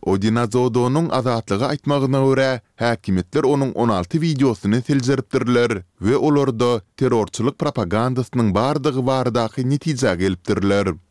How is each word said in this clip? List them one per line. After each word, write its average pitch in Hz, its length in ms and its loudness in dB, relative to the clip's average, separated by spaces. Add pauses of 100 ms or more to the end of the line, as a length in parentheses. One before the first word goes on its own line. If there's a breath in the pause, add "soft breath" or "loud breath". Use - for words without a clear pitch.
Odinazodonyň 120 1000 0
azatlygy 117 640 -2
aýtmagyna 139 560 0
görä, 131 320 0 (160)
häkimetler 117 680 -2
onuň 139 300 0
on 117 140 0
alty 101 320 -2
videosyny 127 680 0
siljeripdirler 123 960 0 (160)
we 110 180 2
olarda 123 640 2 (160)
terrorçylyk 120 640 0
propagandasynyň 120 920 -2
bardygy 131 540 0
baradaky 123 580 -2
netije 131 520 0
gelipdirler. 95 760 0 (160)